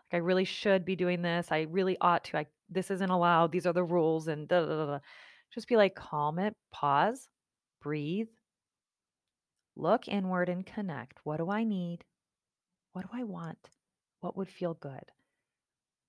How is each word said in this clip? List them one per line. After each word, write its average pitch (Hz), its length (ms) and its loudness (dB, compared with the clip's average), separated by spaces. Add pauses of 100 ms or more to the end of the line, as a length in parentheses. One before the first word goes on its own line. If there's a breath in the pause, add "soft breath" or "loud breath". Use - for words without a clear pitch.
(120 loud breath)
Like, 175 100 0
"I - 20 -2
really 185 220 4
should 190 400 2
be 190 100 -2
doing 180 260 0
this. 170 300 -2
I 156 120 2
really 185 360 0
ought 175 260 4
to. 160 140 -4
I, 151 80 -4 (220)
this 180 200 -4
isn't 190 200 0
allowed. 170 420 6
These 180 160 0
are 175 60 2
the 180 100 2
rules," 160 440 2
and 151 200 -4
da, 175 140 4
da, 156 60 0
da, 156 180 -2
da. 143 140 -4 (540 loud breath)
Just 220 140 -12
be 240 100 4
like, 190 180 6
"Calm 151 440 -2
it, 208 160 -2 (160)
pause, 156 580 2 (520)
breathe, 156 480 -4 (1500)
look 190 320 0
inward 185 420 -2
and 180 160 -4
connect. 151 600 -10
What 151 120 -4
do 165 140 -2
I 214 120 -2
need? 175 420 -4 (880)
What 185 100 -8
do 185 100 -14
I 247 100 -6
want? 170 460 -10 (520)
What 175 160 -6
would 190 120 -6
feel 170 260 -4
good?" - 360 -14 (960)